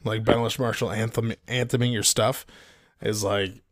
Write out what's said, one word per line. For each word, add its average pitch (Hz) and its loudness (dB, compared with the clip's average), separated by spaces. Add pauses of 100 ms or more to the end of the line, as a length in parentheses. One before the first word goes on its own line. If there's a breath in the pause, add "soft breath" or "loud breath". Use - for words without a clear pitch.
Like, 110 -2
Benalish 117 2
Marshal 117 -2
anthem-, 113 -2 (120)
antheming 123 0
your 104 -2
stuff - 2 (560 soft breath)
is, 107 -2
like, 98 0 (180)